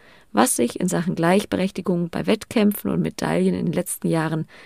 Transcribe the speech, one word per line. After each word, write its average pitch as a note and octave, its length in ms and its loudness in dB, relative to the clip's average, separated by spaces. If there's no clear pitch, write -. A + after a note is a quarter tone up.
was A3+ 240 2
sich A#3+ 240 -2
in F3+ 80 0
Sachen E3+ 260 -2
Gleichberechtigung F#3 960 0
bei E3 160 -4
Wettkämpfen G#3 640 0
und E3+ 100 0
Medaillen E3+ 540 0
in - 120 -2
den E3+ 60 0
letzten F3 360 -4
Jahren D#3+ 380 0